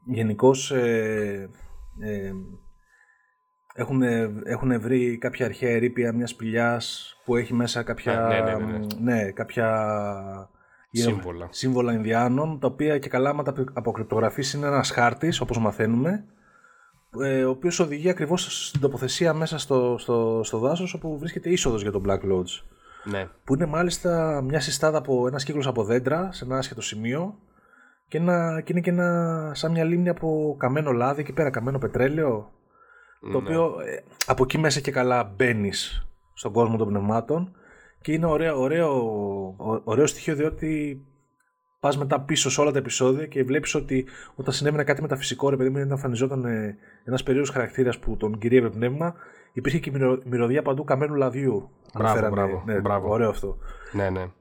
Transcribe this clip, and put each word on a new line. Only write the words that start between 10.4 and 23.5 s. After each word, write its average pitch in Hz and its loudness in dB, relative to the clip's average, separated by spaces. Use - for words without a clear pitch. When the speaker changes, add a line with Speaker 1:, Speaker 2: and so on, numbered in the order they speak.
Speaker 2:
Σύμβολα. 90 -2
Speaker 1:
σύμβολα 123 0
Ινδιάνων, 123 2
τα 170 0
οποία 151 0
και 135 -10
καλά, 131 2
άμα 147 -2
τα 135 -2
αποκρυπτογραφείς, 113 -2
είναι 143 -2
ένας 143 0
χάρτης, 120 2
όπως 120 -2
μαθαίνουμε, 117 2
ε, 135 2
ο 131 2
οποίος 147 -2
οδηγεί 151 2
ακριβώς 175 -2
στην 143 -2
τοποθεσία 135 2
μέσα 160 -2
στο, 123 2
στο, 113 2
στο 110 -4
δάσος, 170 0
όπου 156 -6
βρίσκεται 170 -6
είσοδος 131 2
για 101 -2
τον 98 0
Black 98 2
Lodge. 92 -2
Speaker 2:
Ναι. 98 -4
Speaker 1:
Που 131 0